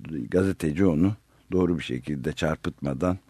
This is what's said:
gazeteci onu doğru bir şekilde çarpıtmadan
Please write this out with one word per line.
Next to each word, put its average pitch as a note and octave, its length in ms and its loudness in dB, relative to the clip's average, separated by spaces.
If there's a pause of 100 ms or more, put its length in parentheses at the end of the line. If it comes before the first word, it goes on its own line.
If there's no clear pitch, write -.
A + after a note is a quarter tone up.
(300)
gazeteci F2+ 560 2
onu F#2 300 4 (360)
doğru F2+ 260 2
bir C#2 60 -8
şekilde C2+ 500 -6
çarpıtmadan D#2 840 -2 (120)